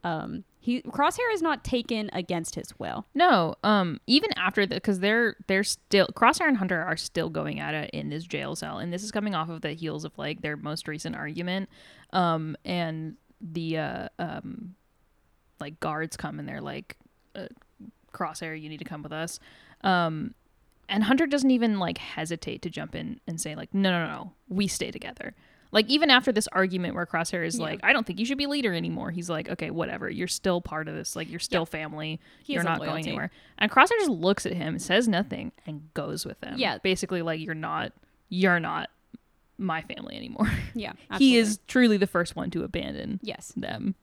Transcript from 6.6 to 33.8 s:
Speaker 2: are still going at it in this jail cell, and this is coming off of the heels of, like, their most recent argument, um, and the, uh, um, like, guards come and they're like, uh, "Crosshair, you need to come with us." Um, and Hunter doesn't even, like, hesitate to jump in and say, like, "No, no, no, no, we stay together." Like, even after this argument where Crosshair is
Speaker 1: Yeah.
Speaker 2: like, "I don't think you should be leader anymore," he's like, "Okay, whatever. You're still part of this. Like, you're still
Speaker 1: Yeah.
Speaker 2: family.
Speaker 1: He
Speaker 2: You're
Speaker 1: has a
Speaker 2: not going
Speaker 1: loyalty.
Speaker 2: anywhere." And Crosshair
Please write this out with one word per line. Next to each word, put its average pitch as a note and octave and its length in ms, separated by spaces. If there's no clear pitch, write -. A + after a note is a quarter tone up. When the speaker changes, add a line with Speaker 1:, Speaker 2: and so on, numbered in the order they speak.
Speaker 2:
are E3 160
still E3 320
going D3+ 320
at D3+ 120
it D3+ 180
in D3 180
this D#3 160
jail D3 320
cell, D#3 200
and F3 140
this F#3+ 140
is G#3 60
coming G#3 240
off D#3+ 120
of D#3+ 140
the D3+ 100
heels D#3 320
of, D3+ 140
like, D3 240
their D3+ 160
most D3+ 320
recent D#3 260
argument, F3 540
um, E3 540
and D#3+ 500
the, D#3+ 380
uh, D3 320
um, - 560
like, D3 180
guards D#3 380
come D3 220
and C#3+ 100
they're C#3 100
like, C#3 380
uh, - 120
"Crosshair, D#3 480
you D3+ 80
need D#3 120
to - 40
come D3 200
with D3+ 100
us." D#3+ 260
Um, E3+ 520
and G#3 140
Hunter C4+ 240
doesn't C4+ 240
even, A3+ 260
like, F3 220
hesitate - 640
to F3 80
jump D#3 240
in D#3 320
and E3 120
say, D#3 160
like, - 160
"No, G3 200
no, E3+ 160
no, - 40
no, F3+ 100
we G3 180
stay - 220
together." - 460
Like, G#3+ 160
even D4 220
after B3+ 220
this G#3 160
argument F#3 480
where F3 100
Crosshair E3 400
is E3 140
Speaker 1:
Yeah. E3+ 60
Speaker 2:
like, D#3 180
"I A3 100
don't A#3+ 140
think F#3 120
you A#3 60
should C4+ 140
be C#4+ 80
leader C4+ 260
anymore," E3+ 380
he's E3+ 180
like, D#3+ 200
"Okay, E3 200
whatever. - 400
You're F3 180
still F3 340
part D#3 260
of D3+ 80
this. E3 200
Like, E3 140
you're E3+ 100
still F3 220
Speaker 1:
Yeah. E3 40
Speaker 2:
family. D#3 540
Speaker 1:
He F#3+ 100
Speaker 2:
You're E3+ 100
Speaker 1:
has - 20
a E3 60
Speaker 2:
not E3 80
going D#3+ 100
Speaker 1:
loyalty. D#3+ 200
Speaker 2:
anywhere." C#3+ 220
And G#3+ 120
Crosshair F#4+ 280